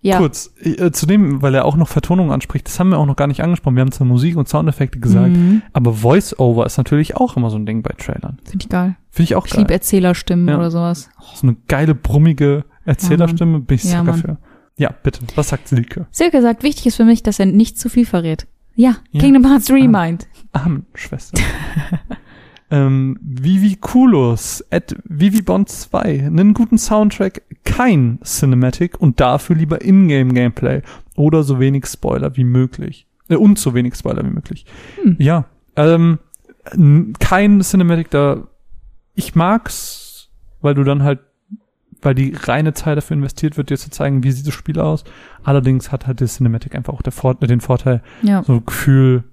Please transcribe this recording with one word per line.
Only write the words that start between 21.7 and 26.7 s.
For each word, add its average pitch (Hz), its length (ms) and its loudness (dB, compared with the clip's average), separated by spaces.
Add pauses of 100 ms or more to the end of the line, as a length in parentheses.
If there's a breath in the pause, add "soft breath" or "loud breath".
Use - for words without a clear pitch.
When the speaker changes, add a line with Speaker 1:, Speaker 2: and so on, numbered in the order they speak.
Speaker 2:
Ähm, 135 520 0
Vivi 185 540 0
Kulos, 151 960 2
at - 340 -4
Vivi 190 380 0
Bond 185 260 0
zwei. - 580 -4
Einen 180 280 4
guten 226 240 2